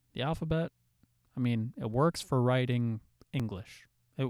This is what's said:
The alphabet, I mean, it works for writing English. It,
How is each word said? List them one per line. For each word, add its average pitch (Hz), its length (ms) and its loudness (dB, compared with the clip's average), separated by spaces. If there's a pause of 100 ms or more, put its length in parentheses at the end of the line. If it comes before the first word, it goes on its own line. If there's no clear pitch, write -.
(140)
The 117 80 -6
alphabet, 160 500 -2 (640)
I 131 40 -4
mean, 120 380 0
it 117 120 -4
works 139 320 2
for 131 200 2
writing 120 600 2 (320)
English. 104 540 -6 (300)
It, 131 120 0